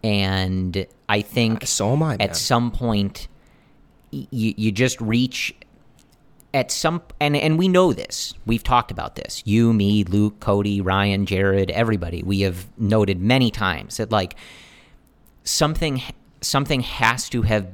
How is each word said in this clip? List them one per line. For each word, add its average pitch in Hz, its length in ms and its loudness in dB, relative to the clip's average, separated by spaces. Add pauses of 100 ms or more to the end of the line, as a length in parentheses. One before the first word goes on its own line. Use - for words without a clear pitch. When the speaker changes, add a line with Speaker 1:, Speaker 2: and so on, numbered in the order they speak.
Speaker 1:
And 95 800 0 (220)
I 104 140 2
think 110 420 0
Speaker 2:
Uh, - 20 -10
so 104 280 0
am 151 100 2
I, 151 120 0
Speaker 1:
at - 40 -8
Speaker 2:
man. 98 140 -2
Speaker 1:
some 120 380 0
point, 104 580 -2 (800)
y-, 139 200 -12
y-, 110 260 -2
you 107 160 0
just 123 260 0
reach 117 560 -2 (960)
at 131 180 -2
some, 165 300 -2 (200)
and, 147 160 2
and 156 200 2
we 185 120 4
know 180 240 6
this. - 400 -8 (120)
We've 113 180 -2
talked 123 280 2
about - 240 -8
this. - 300 -10
You, 117 260 4
me, 104 320 4
Luke, 104 380 0
Cody, 101 400 0
Ryan, 98 440 0
Jared, 98 460 2
everybody. 87 500 -2
We 95 200 0
have 90 260 -2 (100)
noted 101 440 2
many 123 280 4
times 85 480 -4
that, 113 140 -4
like, 95 240 0 (1080)
something, 151 560 0 (400)
something 139 400 0
has 117 480 0
to 117 140 0
have 104 300 0